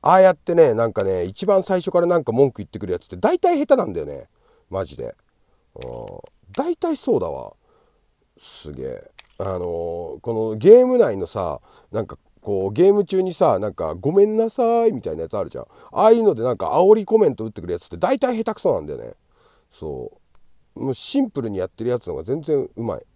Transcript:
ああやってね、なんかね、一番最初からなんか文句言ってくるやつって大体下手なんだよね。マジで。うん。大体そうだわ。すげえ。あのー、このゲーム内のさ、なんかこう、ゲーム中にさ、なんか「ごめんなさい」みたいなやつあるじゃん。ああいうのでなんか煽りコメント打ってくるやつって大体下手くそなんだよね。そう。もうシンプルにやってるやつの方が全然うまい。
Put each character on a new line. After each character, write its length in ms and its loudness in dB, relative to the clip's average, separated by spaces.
あ 120 4
あ 80 8
や 120 8
っ 20 -2
て 180 -6
ね、 220 6
な 100 2
ん 80 -4
か 100 -2
ね、 200 0
一 220 -6
番 180 2
最 180 -2
初 100 -6
か 100 2
ら 60 2
な 100 2
ん 60 0
か 80 -4
文 200 4
句 100 -16
言 60 -10
っ 20 -20
て 100 -14
く 60 -8
る 80 -4
や 60 -4
つ 60 -18
っ 20 -20
て 100 -14
大 220 0
体 180 2
下 180 2
手 0 -
な 100 -2
ん 80 -8
だ 60 -6
よ 60 -6
ね。 240 -14
マ 160 -4
ジ 100 -20
で。 200 -10
う 40 -18
ん。 40 -12
大 260 -4
体 180 -4
そ 220 -2
う 20 0
だ 100 -4
わ。 240 -14
す 320 -18
げ 120 -12
え。 280 -12
あ 60 -8
の 160 -6
ー、 0 -
こ 320 -4
の 40 -6
ゲ 280 10
ー 40 2
ム 100 0
内 200 2
の 100 -6
さ、 320 -6
な 120 -4
ん 20 -6
か 120 -20
こ 260 -2
う、 60 -4
ゲ 180 4
ー 20 4
ム 120 0
中 160 -2
に 120 -4
さ、 260 2
な 100 -4
ん 40 -10
か 260 -4
「ご 120 -4
め 120 6
ん 140 0
な 120 0
さ 360 0
い」 80 4
み 80 -8
た 100 -8
い 40 -6
な 80 -8
や 60 -10
つ 80 -6
あ 60 -2
る 60 -8
じ 80 -14
ゃ 40 -10
ん。 40 -14
あ 140 0
あ 60 8
い 80 6
う 40 0
の 120 4
で 80 -6
な 100 0
ん 40 -4
か 140 -4
煽 220 6
り 120 2
コ 120 2
メ 100 6
ン 80 0
ト 80 -8
打 60 -6
っ 20 -14
て 80 -16
く 80 -12
る 60 -4
や 60 -6
つ 80 -18
っ 20 -20
て 80 -14
大 220 0
体 180 0
下 60 -4
手 100 -4
く 80 -14
そ 140 0
な 60 -4
ん 40 -12
だ 80 -10
よ 60 -10
ね。 160 -16
そ 400 -12
う。 40 -16
も 120 -6
う 20 -4
シ 280 -4
ン 100 -2
プ 100 -6
ル 80 -4
に 80 -6
や 80 -2
っ 40 -10
て 140 -12
る 60 -2
や 100 -2
つ 80 -12
の 60 -8
方 60 -6
が 40 -10
全 200 -4
然 320 -2
う 80 -8
ま 140 -4
い。 80 -16